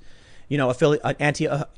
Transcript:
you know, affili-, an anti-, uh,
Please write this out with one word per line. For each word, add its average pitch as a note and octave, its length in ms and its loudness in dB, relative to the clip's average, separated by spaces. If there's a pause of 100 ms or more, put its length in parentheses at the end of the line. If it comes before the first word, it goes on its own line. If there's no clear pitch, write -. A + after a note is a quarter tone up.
(480)
you C#3+ 100 -2
know, C3 100 2
affili-, D3 360 2
an A#2+ 160 -2
anti-, D3 280 0
uh, C#3+ 160 -2 (140)